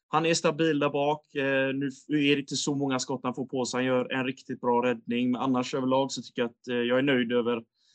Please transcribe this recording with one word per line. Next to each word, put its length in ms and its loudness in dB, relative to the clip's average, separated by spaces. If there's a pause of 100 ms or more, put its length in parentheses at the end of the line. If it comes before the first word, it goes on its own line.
han 180 2
är 80 2
stabil 440 2
där 120 0
bak. 440 -2
Eh, 400 0
nu 120 -2 (220)
är 280 4
det 40 -2
inte 160 -6
så 180 -2
många 240 0
skott 240 -4
han 120 -2
får 120 -6
på 180 -2
sig. 140 -4
Han 60 0
gör 280 0
en 120 -2
riktigt 360 -8
bra 220 2
räddning. 480 0
Men 100 0
annars 340 0
överlag 380 0
så 100 -8
tycker 200 -4
jag 80 0
att, 180 -16
eh, 80 -2
jag 220 2
är 40 4
nöjd 300 2
över 300 0 (320)